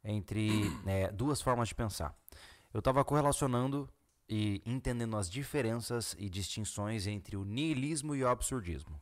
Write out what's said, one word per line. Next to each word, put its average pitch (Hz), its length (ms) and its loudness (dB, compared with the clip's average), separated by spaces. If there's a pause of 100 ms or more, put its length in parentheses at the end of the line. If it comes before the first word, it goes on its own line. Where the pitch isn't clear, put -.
entre, 107 440 0 (140)
<clears throat> 92 260 -2
é, 95 240 2
duas 127 300 0
formas 117 260 2
de - 80 -6
pensar. 98 420 -4 (560)
Eu 107 80 -2
tava 135 220 6
correlacionando 139 840 2 (440)
e 104 320 2
entendendo 117 520 -2
as 95 120 0
diferenças 120 880 -2
e 101 120 -4
distinções 104 760 -4
entre 104 300 -4
o 98 80 -4
niilismo 143 720 -2
e 135 80 0
o 123 60 6
absurdismo, 87 720 -2